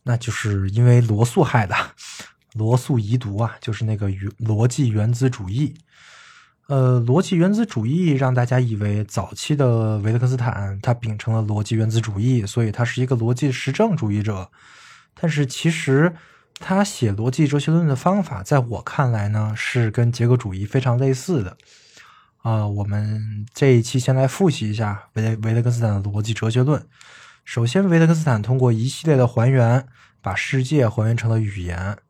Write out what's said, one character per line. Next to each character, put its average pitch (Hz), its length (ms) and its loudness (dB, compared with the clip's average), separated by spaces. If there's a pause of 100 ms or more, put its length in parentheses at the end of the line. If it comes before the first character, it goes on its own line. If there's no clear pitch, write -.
那 120 160 0
就 117 140 -6
是 98 400 -2
因 117 120 2
为 120 160 8
罗 110 240 4
素 156 200 2
害 113 240 2
的， - 80 -4 (800)
罗 110 220 2
素 123 220 0
遗 110 180 -2
毒 104 220 -4
啊， 110 240 -4
就 117 100 -8
是 110 140 -4
那 107 100 -2
个 101 140 -2
原-， 98 220 -6 (100)
逻 110 260 2
辑 123 220 0
原 107 240 0
子 127 160 0
主 104 180 -8
义。 131 280 -4 (920)
呃， 127 340 2
逻 127 200 2
辑 - 140 -2
原 180 180 2
子 220 120 2
主 110 200 -4
义 165 260 0
让 131 220 2
大 123 120 2
家 123 120 0
以 117 200 0
为 104 260 -2
早 101 300 -6
期 - 240 -4
的 113 400 2
维 107 160 0
特 120 60 2
根 127 100 2
斯 131 80 -2
坦 101 420 -4
他 123 140 0
秉 113 240 -6
承 110 160 -4
了 110 80 0
逻 104 200 -2
辑 110 140 -2
原 110 140 0
子 113 100 0
主 107 180 -4
义， 117 280 0
所 117 180 -2
以 107 80 0
他 120 140 -2
是 123 160 -4
一 127 40 0
个 131 80 -2
逻 117 200 0
辑 135 180 -2
实 135 220 -6
证 214 200 2
主 110 160 -2
义 104 140 -2
者。 95 260 -6 (640)
但 170 160 -2
是 147 160 0
其 - 240 -2
实 160 460 2 (440)
他 190 220 0
写 123 300 0
逻 110 180 -2
辑 151 160 2
哲 139 140 0
学 160 140 0
论 170 120 2
的 143 80 2
方 185 300 0
法， 120 180 -8
在 143 180 2
我 117 240 -4
看 127 280 0
来 104 160 0
呢， 107 260 0
是 113 380 -2
跟 120 180 2
结 117 160 0
构 123 120 6
主 101 160 -4
义 95 120 -6
非 135 140 -2
常 123 180 0
类 135 160 2
似 131 300 -2
的。 85 140 -10 (800)
啊， 110 280 -2
我 104 200 -4
们 107 680 -6
这 135 220 4
一 117 60 6
期 127 180 -2
先 131 160 0
来 131 100 2
复 175 240 0
习 107 220 -4
一 - 20 -4
下 104 420 -6
维-， 110 280 0
维 113 100 0
特 117 80 2
根 120 120 0
斯 117 80 -2
坦 104 200 0
的 101 80 -4
逻 104 120 -4
辑 110 120 -4
哲 110 160 -2
学 127 140 2
论。 143 240 0 (560)
首 117 220 -2
先， 190 240 2
维 165 100 4
特 165 80 6
根 165 80 4
斯 160 80 -4
坦 113 180 2
通 123 160 0
过 127 140 4
一 113 160 0
系 156 200 -6
列 147 100 4
的 123 100 4
还 120 240 2
原， 127 340 4 (360)
把 98 120 -6
世 131 300 -2
界 131 240 2
还 107 200 -2
原 117 100 0
成 117 120 -2
了 110 80 2
语 101 220 -4
言。 87 380 -6 (120)